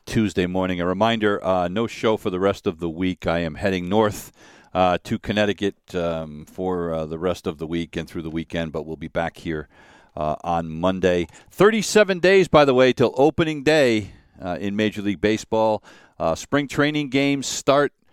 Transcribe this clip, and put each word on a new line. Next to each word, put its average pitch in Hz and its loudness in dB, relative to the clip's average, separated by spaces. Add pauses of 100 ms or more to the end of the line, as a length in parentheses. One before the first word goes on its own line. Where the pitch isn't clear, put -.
Tuesday 98 0
morning. 90 -2
A 87 -2
reminder, 107 0
uh, 90 0
no 110 -4
show 110 -2
for 104 -6
the 92 -4
rest 98 0
of 82 -4
the 85 -2
week. 90 -4
I 82 0
am 82 -4
heading 90 -4
north, 104 0 (420)
uh, 90 2
to 113 -6
Connecticut, 101 -2
um, 80 -6
for, 90 -4
uh, 80 -4
the 80 -8
rest 87 -4
of 80 -6
the 80 -8
week 85 -6
and 80 -6
through 85 -10
the 80 -8
weekend, 82 -6
but 78 -6
we'll 78 -10
be 76 -14
back 82 -6
here, 78 -8 (480)
uh, 76 -4
on 85 -2
Monday. 87 0 (200)
Thirty-seven 208 2
days, 185 6
by 151 8
the 135 4
way, 127 6
till 117 2
opening 151 2
day, 127 4 (320)
uh, 87 -6
in 101 -4
Major 107 0
League 98 -2
Baseball. 110 0 (340)
Uh, 82 0
spring 143 -2
training 147 -2
games 139 0
start 143 0 (200)